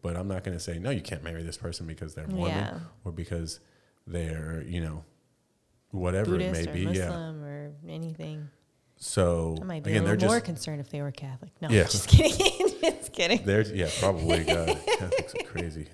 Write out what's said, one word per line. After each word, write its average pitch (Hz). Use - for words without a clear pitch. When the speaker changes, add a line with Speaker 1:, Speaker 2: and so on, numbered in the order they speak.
Speaker 1:
But 85
I'm 92
not 92
gonna 87
say, 82
"No, 101
you 117
can't 76
marry 82
this 82
person 85
because 80
they're 78
Mormon 175
Speaker 2:
Yeah. -
Speaker 1:
or 95
because 82
they're, 80
you 87
know, 80
whatever 92
Speaker 2:
Buddhist 85
Speaker 1:
it 82
may 82
Speaker 2:
or -
Speaker 1:
be." 92
Yeah. 90
Speaker 2:
Muslim 156
or 147
anything. 160
Speaker 1:
So, 85
Speaker 2:
I -
might 170
be -
Speaker 1:
again, -
Speaker 2:
a 170
Speaker 1:
they're -
Speaker 2:
little 185
more 233
Speaker 1:
just 233
Speaker 2:
concerned 151
if 139
they 143
were 143
Catholic. 131
No, 160
Speaker 1:
Yeah. 107
Speaker 2:
just -
kidding. 359
<laughs> -
Just -
kidding. 185
Speaker 1:
They're, 110
yeah, 95
probably. 82
Speaker 2:
<laughs> -
Speaker 1:
God, -
Catholics -
are -
crazy. 156